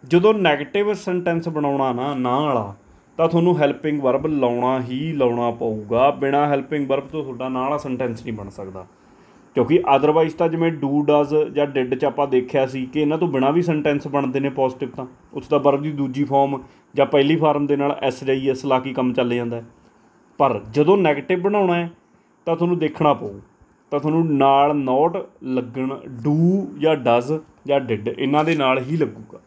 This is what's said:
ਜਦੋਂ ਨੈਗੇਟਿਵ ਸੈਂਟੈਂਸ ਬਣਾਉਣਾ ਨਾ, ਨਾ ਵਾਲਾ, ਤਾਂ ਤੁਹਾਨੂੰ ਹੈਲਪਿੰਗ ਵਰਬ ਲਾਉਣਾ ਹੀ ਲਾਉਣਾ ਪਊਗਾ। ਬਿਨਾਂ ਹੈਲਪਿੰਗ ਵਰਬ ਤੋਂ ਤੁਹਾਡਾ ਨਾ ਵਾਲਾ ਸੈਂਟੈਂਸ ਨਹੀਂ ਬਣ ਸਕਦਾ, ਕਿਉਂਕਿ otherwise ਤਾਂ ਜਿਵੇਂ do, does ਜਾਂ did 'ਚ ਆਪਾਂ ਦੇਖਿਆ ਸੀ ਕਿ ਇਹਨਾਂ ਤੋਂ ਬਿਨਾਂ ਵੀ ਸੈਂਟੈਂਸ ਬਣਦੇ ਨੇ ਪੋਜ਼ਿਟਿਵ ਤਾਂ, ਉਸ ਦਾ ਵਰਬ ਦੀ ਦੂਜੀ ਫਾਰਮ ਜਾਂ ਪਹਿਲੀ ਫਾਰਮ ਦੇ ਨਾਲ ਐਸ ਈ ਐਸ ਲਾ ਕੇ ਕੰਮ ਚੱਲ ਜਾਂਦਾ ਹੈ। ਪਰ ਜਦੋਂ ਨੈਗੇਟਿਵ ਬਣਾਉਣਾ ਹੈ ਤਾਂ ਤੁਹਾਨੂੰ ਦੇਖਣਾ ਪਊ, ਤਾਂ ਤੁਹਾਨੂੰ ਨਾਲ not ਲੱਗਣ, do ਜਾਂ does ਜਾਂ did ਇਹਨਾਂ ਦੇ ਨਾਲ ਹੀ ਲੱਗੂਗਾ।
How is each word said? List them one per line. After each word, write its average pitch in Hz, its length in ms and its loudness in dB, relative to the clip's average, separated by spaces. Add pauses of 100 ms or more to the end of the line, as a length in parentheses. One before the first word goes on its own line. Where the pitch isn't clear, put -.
ਜਦੋਂ 175 300 4
ਨੈਗੇਟਿਵ 202 600 2
ਸੈਂਟੈਂਸ 180 540 -2
ਬਣਾਉਣਾ 139 440 0
ਨਾ, 131 220 -4
ਨਾ 127 240 0
ਵਾਲਾ, 117 360 0 (420)
ਤਾਂ 165 120 4
ਤੁਹਾਨੂੰ 170 280 2
ਹੈਲਪਿੰਗ 147 440 0
ਵਰਬ 135 260 2
ਲਾਉਣਾ 127 540 0
ਹੀ 131 320 -6
ਲਾਉਣਾ 120 380 0
ਪਊਗਾ। 113 600 0
ਬਿਨਾਂ 139 360 0
ਹੈਲਪਿੰਗ 143 400 -2
ਵਰਬ 139 200 -2
ਤੋਂ 156 160 -8
ਤੁਹਾਡਾ 131 260 -8
ਨਾ 127 120 -4
ਵਾਲਾ 143 160 -2
ਸੈਂਟੈਂਸ 127 440 -6
ਨਹੀਂ 117 120 -10
ਬਣ 101 160 -12
ਸਕਦਾ, 95 360 -14 (720)
ਕਿਉਂਕਿ 147 260 4 (140)
otherwise 151 420 2
ਤਾਂ 170 120 0
ਜਿਵੇਂ 165 240 -2
do, 139 180 -4 (180)
does 147 240 4 (160)
ਜਾਂ 143 180 0
did 131 300 -2
'ਚ 147 80 -2
ਆਪਾਂ 139 220 -2
ਦੇਖਿਆ 131 400 0
ਸੀ 131 180 -6
ਕਿ 139 160 -4
ਇਹਨਾਂ 151 160 0
ਤੋਂ 175 100 0
ਬਿਨਾਂ 139 260 2
ਵੀ 175 80 2
ਸੈਂਟੈਂਸ 147 460 0
ਬਣਦੇ 139 320 -2
ਨੇ 139 120 -2
ਪੋਜ਼ਿਟਿਵ 131 380 -2
ਤਾਂ, 127 160 -12 (280)
ਉਸ - 140 -10
ਦਾ 151 100 2
ਵਰਬ 139 240 2
ਦੀ 151 120 -6
ਦੂਜੀ 139 300 -2
ਫਾਰਮ 139 380 0 (340)
ਜਾਂ 139 100 4
ਪਹਿਲੀ 143 320 2
ਫਾਰਮ 147 300 2
ਦੇ 143 80 2
ਨਾਲ 143 260 -2
ਐਸ 131 240 -4
ਈ 135 240 -2
ਐਸ 131 160 -4
ਲਾ 131 140 2
ਕੇ 127 140 -8
ਕੰਮ 127 200 -2
ਚੱਲ 123 220 0
ਜਾਂਦਾ 120 220 -4
ਹੈ। 117 80 -12 (720)
ਪਰ 131 200 2 (140)
ਜਦੋਂ 147 240 4
ਨੈਗੇਟਿਵ 175 440 0
ਬਣਾਉਣਾ 196 340 2
ਹੈ 170 140 -4 (580)
ਤਾਂ 165 80 0
ਤੁਹਾਨੂੰ 175 240 0
ਦੇਖਣਾ 151 340 2
ਪਊ, 107 260 -8 (520)
ਤਾਂ 147 80 0
ਤੁਹਾਨੂੰ 156 380 0
ਨਾਲ 139 420 6
not 143 380 0 (260)
ਲੱਗਣ, 131 500 -4 (280)
do 147 140 0 (440)
ਜਾਂ 156 180 4
does 123 420 2 (280)
ਜਾਂ 139 140 2
did 110 280 -4
ਇਹਨਾਂ 139 340 0
ਦੇ 165 120 0
ਨਾਲ 131 240 2
ਹੀ 139 180 -4
ਲੱਗੂਗਾ। - 500 -6